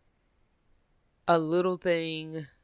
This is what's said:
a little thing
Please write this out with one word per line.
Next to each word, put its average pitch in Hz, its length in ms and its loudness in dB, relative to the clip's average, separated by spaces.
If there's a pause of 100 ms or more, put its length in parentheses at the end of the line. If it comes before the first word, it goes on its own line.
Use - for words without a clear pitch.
(1300)
a 170 120 6
little 180 380 0
thing 160 680 -4 (160)